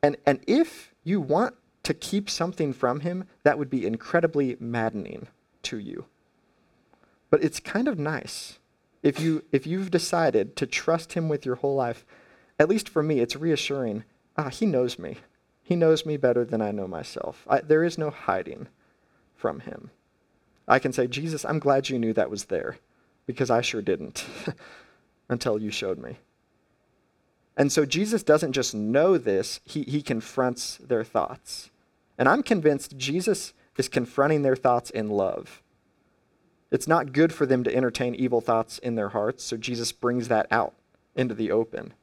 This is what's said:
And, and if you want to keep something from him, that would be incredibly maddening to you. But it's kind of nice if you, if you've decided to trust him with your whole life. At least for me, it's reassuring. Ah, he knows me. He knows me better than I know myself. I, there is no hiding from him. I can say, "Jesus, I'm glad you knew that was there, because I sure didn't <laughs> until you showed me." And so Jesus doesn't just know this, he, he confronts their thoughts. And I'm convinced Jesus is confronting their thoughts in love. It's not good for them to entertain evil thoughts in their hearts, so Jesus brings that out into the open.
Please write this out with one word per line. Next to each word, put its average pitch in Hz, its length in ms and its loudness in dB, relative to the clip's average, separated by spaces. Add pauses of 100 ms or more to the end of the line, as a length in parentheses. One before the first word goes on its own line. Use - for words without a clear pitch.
And, 147 240 4
and 139 220 4
if - 460 2 (100)
you 180 180 0
want 151 340 2 (280)
to - 100 -2
keep - 380 -4
something 165 420 -2
from 127 280 0
him, 180 240 -4 (180)
that 147 140 4
would 143 120 -4
be 127 160 -2
incredibly 143 720 0
maddening 110 680 -4 (360)
to - 140 -6
you. - 280 -10 (1200)
But - 140 4
it's 151 160 -2
kind 240 280 -2
of 214 120 -2
nice - 580 -8 (460)
if 147 160 2
you, 160 320 0
if 139 160 0
you've 185 240 -4
decided 165 640 2
to 143 100 -2
trust - 480 -2
him 160 160 -2
with 147 160 -2
your 123 100 -2
whole 139 200 0
life. 123 300 -2 (520)
At 156 120 6
least 208 200 2
for 156 140 0
me, 151 160 2
it's 117 160 0
reassuring. 135 680 -2 (320)
Ah, 147 140 -2
he - 160 -2
knows 127 320 2
me. 87 200 -10 (440)
He - 140 0
knows 160 320 4
me 151 100 -2
better 123 260 4
than 113 180 -2
I 104 100 0
know 101 160 -4
myself. - 600 -10
I, 139 120 4
there 156 240 4
is 165 160 -2
no 156 100 -2
hiding - 580 -4 (680)
from - 240 -4
him. - 320 -14 (760)
I 131 120 -8
can 131 120 -8
say, 127 160 -6
"Jesus, 143 380 -10
I'm 156 140 -6
glad 139 300 -4
you 131 80 -8
knew 113 160 -4
that 104 160 -4
was 101 160 -12
there, - 320 -8 (480)
because 123 240 -4
I 120 120 4
sure 117 200 -4
didn't 87 440 -4 (520)
<laughs> - 520 -20
until 117 280 -2
you 107 140 -4
showed 95 260 -4
me." 60 200 -12 (1400)
And 139 160 2
so 151 140 4
Jesus 208 360 0
doesn't 151 320 4
just 131 220 -2
know 139 420 4
this, 104 460 0
he, - 200 -6
he 147 180 -4
confronts 123 760 -2
their 127 260 -2
thoughts. - 680 -4 (460)
And 127 100 4
I'm 240 160 4
convinced 151 540 2
Jesus 165 560 -2 (240)
is 131 100 0
confronting 143 540 2
their 131 140 4
thoughts 123 340 2
in 107 200 -4
love. - 540 -2 (1080)
It's - 180 0
not 156 260 2
good 160 180 6
for 151 140 0
them 127 180 4
to 117 120 0
entertain 123 380 0
evil 120 280 2
thoughts 113 380 0
in 117 160 -4
their 104 140 -2
hearts, 110 340 -2
so - 140 -6
Jesus 117 340 -4
brings 123 360 -2
that 110 240 2
out 110 240 0 (400)
into 123 180 0
the 104 160 -2
open. 110 540 -2